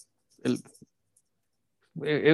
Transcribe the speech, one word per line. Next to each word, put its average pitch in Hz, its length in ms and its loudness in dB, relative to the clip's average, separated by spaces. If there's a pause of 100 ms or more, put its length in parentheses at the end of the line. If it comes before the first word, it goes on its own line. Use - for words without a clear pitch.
(420)
el, 123 200 -4 (1400)
eh, 151 180 -2 (120)